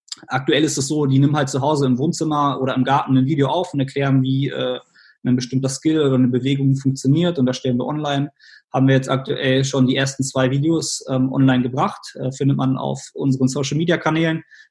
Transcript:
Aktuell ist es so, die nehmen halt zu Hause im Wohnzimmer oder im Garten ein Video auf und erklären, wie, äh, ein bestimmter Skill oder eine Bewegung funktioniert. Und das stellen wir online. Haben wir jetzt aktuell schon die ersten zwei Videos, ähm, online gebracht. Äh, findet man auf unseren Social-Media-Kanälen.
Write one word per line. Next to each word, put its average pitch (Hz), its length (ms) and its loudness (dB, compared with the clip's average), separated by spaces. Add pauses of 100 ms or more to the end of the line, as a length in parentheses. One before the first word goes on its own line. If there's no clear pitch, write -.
(280)
Aktuell 135 360 0
ist 139 140 -2
es 135 100 -4
so, 151 160 0
die 135 140 2
nehmen 143 180 4
halt 143 140 0
zu 135 100 -2
Hause 143 240 0
im 127 140 2
Wohnzimmer 147 640 -2
oder 131 120 -2
im 127 80 0
Garten 139 320 2
ein 131 120 4
Video 139 220 0
auf 175 260 -4
und 139 60 -2
erklären, 135 420 0
wie, 135 260 0
äh, 127 320 -6 (420)
ein 123 140 2
bestimmter 131 320 -2
Skill 156 320 0
oder 139 140 2
eine 127 140 4
Bewegung 135 460 2
funktioniert. 143 640 0
Und 127 60 2
das 127 140 0
stellen 123 180 -2
wir 127 100 -2
online. 147 440 -4 (420)
Haben 135 160 4
wir 135 60 6
jetzt 131 160 2
aktuell 135 540 0
schon 135 220 2
die 131 100 0
ersten 135 280 -2
zwei 131 260 0
Videos, 147 600 -2
ähm, 131 200 0
online 131 320 4
gebracht. 131 520 -4
Äh, 131 180 -6
findet 139 240 0
man 131 220 -2
auf 139 340 -6
unseren 131 360 0
Social-Media-Kanälen. 160 960 0 (260)